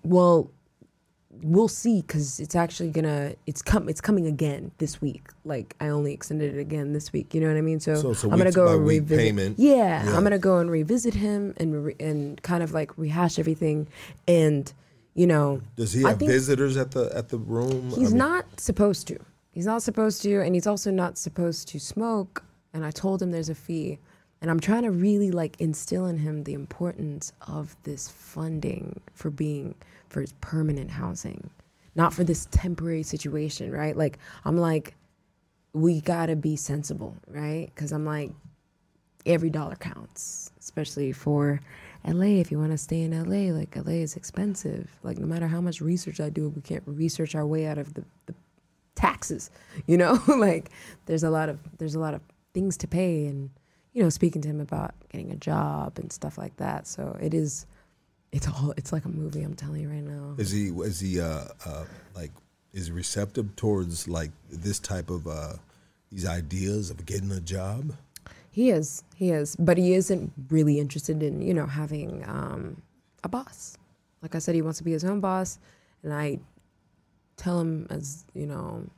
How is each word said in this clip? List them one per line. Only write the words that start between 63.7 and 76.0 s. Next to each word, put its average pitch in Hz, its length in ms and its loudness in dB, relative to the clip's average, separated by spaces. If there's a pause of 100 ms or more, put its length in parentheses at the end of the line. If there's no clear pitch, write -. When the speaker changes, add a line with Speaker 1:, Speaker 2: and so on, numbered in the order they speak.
Speaker 2:
like, 80 220 -4 (200)
this 92 280 -4
type 87 320 -6
of, 82 160 -6
uh, 78 280 -8 (560)
these 95 160 -8
ideas 92 640 -4
of 85 140 -12
getting 98 280 -6
a 95 80 -4
job? 98 520 -6 (580)
Speaker 1:
He 247 200 4
is, 160 340 -2 (100)
he 185 160 0
is, 147 260 0
but 170 220 4
he 180 160 6
isn't 185 380 2 (180)
really 151 300 6
interested 151 420 -4
in, 147 200 -2
you 185 120 2
know, 147 120 0
having, 147 600 -6
um, - 560 -8 (400)
a 185 60 -8
boss. - 480 -10 (460)
Like 160 120 -10
I 165 40 -2
said, 165 160 -2
he 165 80 2
wants 160 160 -4
to 160 60 -12
be 165 80 0
his 160 120 -2
own 196 160 0
boss, 190 380 -2 (440)